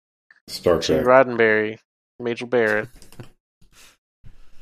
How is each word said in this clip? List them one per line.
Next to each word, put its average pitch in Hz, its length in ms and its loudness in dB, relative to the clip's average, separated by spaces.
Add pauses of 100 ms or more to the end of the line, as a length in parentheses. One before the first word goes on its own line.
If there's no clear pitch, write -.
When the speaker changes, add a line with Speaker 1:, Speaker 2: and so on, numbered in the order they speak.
(460)
Speaker 1:
Star - 320 0
Speaker 2:
Gene 80 240 0
Speaker 1:
Trek. 127 240 6
Speaker 2:
Roddenberry, 110 540 0 (400)
Majel 120 260 -6
Barrett. 113 420 0 (300)
Speaker 3:
<laughs> - 80 -16 (1400)